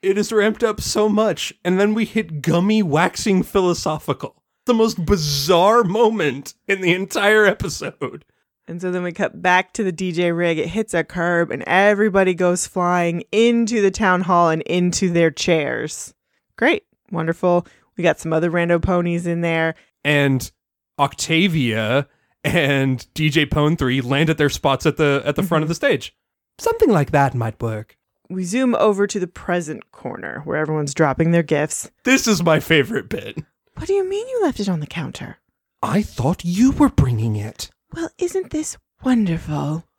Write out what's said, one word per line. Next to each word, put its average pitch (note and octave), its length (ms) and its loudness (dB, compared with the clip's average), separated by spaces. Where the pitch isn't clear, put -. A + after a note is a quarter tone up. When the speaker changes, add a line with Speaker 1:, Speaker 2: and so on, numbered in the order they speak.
Speaker 1:
It G3 160 0
is G#3 160 0
ramped G#3+ 320 2
up G#3+ 160 0
so - 260 0
much, G#3 460 0
and F#3 160 2
then G#3 140 4
we A3 140 0
hit E3+ 340 -4
Gummy F#3 420 2
waxing F3+ 600 0
philosophical. F3 1000 -4
The B3 80 2
most A3 320 2
bizarre E3+ 800 2
moment F#3+ 720 0
in G3 140 -2
the F3+ 140 2
entire G#3 500 2
episode. D3+ 800 -6
Speaker 2:
And E3+ 140 -12
so F3+ 100 -4
then F3+ 120 -4
we F3 100 -6
cut F3 300 -6
back F#3 320 2
to A3+ 100 -4
the F#3 80 -2
D F3+ 200 -4
J E3+ 200 0
rig. E3+ 260 0
It B2+ 100 -4
hits G#3+ 260 -6
a E3 100 0
curb, E3+ 460 -2
and - 160 -6
everybody G3 680 4
goes F3+ 340 0
flying F3 680 -2
into A#3 500 2
the G3 80 4
town F#3+ 320 0
hall F3 260 4
and D#3+ 140 0
into F3+ 480 0
their E3+ 200 2
chairs. C#3 840 -4
Great. C#4+ 280 0
Wonderful. F3 560 0
We F3 40 -6
got E3 180 0
some D#3+ 120 -6
other D#3+ 180 0
rando E3+ 300 0
ponies F3 460 -2
in E3+ 160 -4
there. E3 320 -2
Speaker 1:
And C#3 460 2
Octavia C#3 1080 0
and C3+ 600 0
D D#3 160 0
J D3 160 2
Pone D3+ 300 2
three C3 240 0
land C#3 300 0
at D3+ 80 -2
their D3 100 2
spots - 380 0
at D3 100 0
the, C#3+ 280 2
at D3 100 -2
the - 80 -2
front D#3+ 220 0
of - 20 -6
Speaker 2:
Mm-hmm. D#3 40 -6
Speaker 1:
the E3+ 40 -4
stage. G#3+ 420 -2
Something A4+ 320 2
like D#3 200 2
that C#3 240 2
might A2+ 260 -4
work. A2 360 -8
Speaker 2:
We F#3 140 -6
zoom A#3+ 320 0
over G3+ 320 2
to G#3 100 -4
the F3+ 80 -4
present E3+ 640 -6
corner - 540 -12
where D3+ 140 -4
everyone's D3+ 360 -2
dropping D#3+ 380 2
their E3+ 100 4
gifts. D3+ 480 -2
Speaker 1:
This C4 240 2
is F#3 140 2
my D#3+ 180 4
favorite D3+ 480 0
bit. - 300 -10
Speaker 2:
What D#4+ 140 -12
do F#4+ 60 0
you G4 140 0
mean G#4 200 -6
you B4 140 -2
left C#4 180 -2
it G3+ 80 -2
on F3 100 0
the D3+ 80 -6
counter? - 520 -10
Speaker 1:
I A2+ 200 0
thought - 420 -2
you G3 260 4
were C#4 200 4
bringing A#2 440 0
it. G#2 360 -10
Speaker 2:
Well, E4 260 -8
isn't F4+ 320 -4
this - 280 -6
wonderful? E3 840 -2